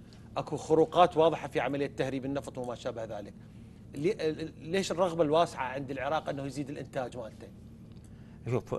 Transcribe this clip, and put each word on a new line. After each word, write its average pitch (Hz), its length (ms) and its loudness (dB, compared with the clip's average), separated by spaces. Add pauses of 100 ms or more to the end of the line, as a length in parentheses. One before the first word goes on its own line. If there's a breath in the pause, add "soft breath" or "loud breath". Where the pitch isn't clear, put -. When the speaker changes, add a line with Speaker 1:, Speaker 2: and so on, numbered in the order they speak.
(380 loud breath)
Speaker 1:
أكو 143 200 -4
خروقات 160 600 6
واضحة 156 300 4
في 147 120 -2
عملية 139 280 0 (100)
تهريب 135 280 -2
النفط 135 320 -4
وما 123 180 -6
شابه 113 280 -6
ذلك. 104 300 -8 (640 loud breath)
لي-، 156 560 -2 (100)
ليش 170 300 0
الرغبة 165 320 2
الواسعة 156 400 4
عند 131 280 -6
العراق 139 380 -2
أنه 139 160 -4
يزيد 135 240 -6
الإنتاج 127 480 -6
مالته؟ 107 300 -12 (1000 loud breath)
Speaker 2:
شوف، 120 300 0